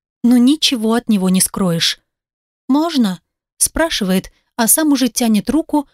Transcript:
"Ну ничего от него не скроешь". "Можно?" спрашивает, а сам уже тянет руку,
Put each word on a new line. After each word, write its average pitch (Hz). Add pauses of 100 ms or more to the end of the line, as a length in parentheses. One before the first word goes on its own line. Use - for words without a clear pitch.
(240)
"Ну 247
ничего 240
от 240
него 185
не 185
скроешь". 175 (680)
"Можно?" 269 (360)
спрашивает, - (240)
а 226
сам 311
уже 247
тянет 220
руку, 294